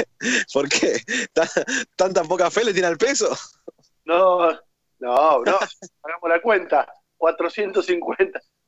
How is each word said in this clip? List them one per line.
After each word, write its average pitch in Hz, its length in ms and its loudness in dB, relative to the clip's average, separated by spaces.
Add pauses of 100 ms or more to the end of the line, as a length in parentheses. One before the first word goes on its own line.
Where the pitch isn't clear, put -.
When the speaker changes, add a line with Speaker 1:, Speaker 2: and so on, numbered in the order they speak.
(200)
Speaker 1:
<laughs> 233 340 -2
¿Por - 160 0
qué? - 280 0 (360)
¿Tan-, 160 140 2 (480)
tanta 185 280 0
poca 170 260 0
fe 208 140 0
le 220 100 0
tiene 180 140 0
al 170 100 -2
peso? 233 320 0 (760)
Speaker 2:
No, 175 460 4 (480)
no, 131 440 4
no. - 0 -
<laughs> 190 600 -4
Hagamos 170 260 -8
la 170 120 2
cuenta. 185 500 0 (260)
Cuatrocientos 170 680 -2
cincuenta. 180 560 -2 (260)